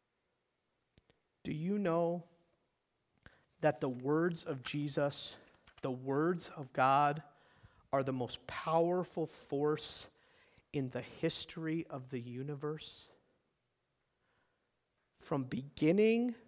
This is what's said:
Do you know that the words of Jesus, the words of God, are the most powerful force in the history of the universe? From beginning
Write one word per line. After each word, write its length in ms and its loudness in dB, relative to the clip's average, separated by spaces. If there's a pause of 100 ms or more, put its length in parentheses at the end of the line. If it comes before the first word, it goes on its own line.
(1400)
Do 80 -4
you 260 -2
know 460 2 (1400)
that 200 2
the 100 0
words 520 0
of 200 -6
Jesus, 760 -2 (460)
the 80 -2
words 680 0
of 160 -10
God, 500 6 (720)
are 100 4
the 100 0
most 340 -4
powerful 800 0
force 800 -2 (680)
in 180 0
the 120 -4 (180)
history 680 -2
of 180 -10
the 120 -6
universe? 840 -8 (2250)
From 240 -4
beginning 920 2 (140)